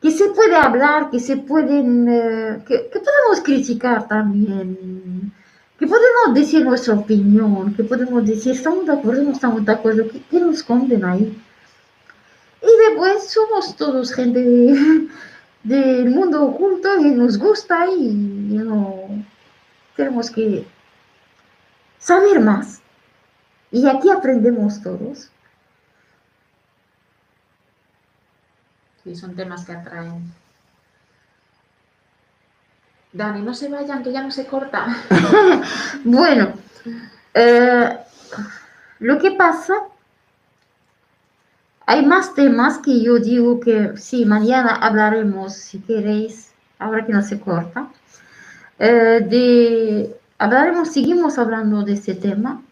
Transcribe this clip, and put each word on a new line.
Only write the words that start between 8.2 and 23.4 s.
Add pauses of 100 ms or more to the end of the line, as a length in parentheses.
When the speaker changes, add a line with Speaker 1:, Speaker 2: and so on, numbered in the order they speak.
Speaker 1:
decir,
"Estamos
de
acuerdo,
no
estamos
de
acuerdo",
¿qué,
qué
nos
esconden
ahí? (1200)
Y
después
somos
todos
gente
de, (300)
<laughs>
del
mundo
oculto
y
nos
gusta (100)
y,
y
no, (880)
tenemos
que (1300)
saber
más. (880)